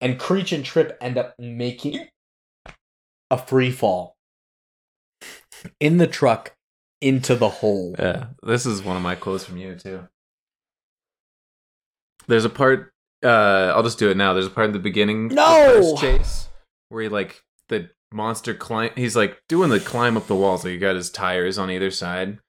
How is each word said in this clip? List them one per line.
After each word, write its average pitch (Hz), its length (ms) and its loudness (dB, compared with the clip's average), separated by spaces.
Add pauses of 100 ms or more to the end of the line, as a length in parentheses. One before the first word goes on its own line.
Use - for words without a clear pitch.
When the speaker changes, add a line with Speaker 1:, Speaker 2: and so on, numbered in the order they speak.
Speaker 1:
and 127 180 -2
Creech 185 320 -2
and 147 140 -4
Trip 139 360 0
end 127 160 -6
up - 220 -4
making 123 720 -8 (1200)
a 127 80 0
free 127 320 0
fall 92 460 -4 (1600)
in 156 200 2
the 170 100 4
truck - 480 0 (440)
into 131 360 2
the 113 120 2
hole. 98 500 -4
Speaker 2:
Yeah, 90 280 -2 (160)
this 120 240 -2
is 104 160 -4
one 92 140 -4
of 92 60 -4
my 90 120 -4
quotes 95 300 -8
from 90 120 -16
you, 92 200 -14
too. 92 320 -14 (2250)
There's 113 180 4
a 113 60 0
part, 135 420 0 (320)
uh, 101 500 4
I'll 110 80 4
just 113 160 -2
do 104 120 4
it 95 60 2
now. 98 180 2
There's 92 120 0
a 95 40 -8
part 110 160 0
in 107 60 -2
the 104 60 -4
beginning 104 480 0
of - 40 -6
the 269 60 -4
Speaker 1:
No! 302 380 8
Speaker 2:
first 170 240 6
chase - 500 2 (420)
where 113 120 -8
he, 110 60 -4
like, 101 340 -6 (260)
the 101 220 -4 (220)
monster 110 420 -6
climb, 113 420 -4
he's, 120 200 -2
like, 104 320 0
doing 170 220 2
the 104 100 4
climb 120 360 0
up 104 100 -4
the 101 100 0
walls. 95 280 2
Like, 90 80 -6
he 90 60 -8
got 95 180 0
his 90 140 -8
tires 92 480 -4
on 92 120 -4
either 92 200 -2
side, 92 480 -8 (100)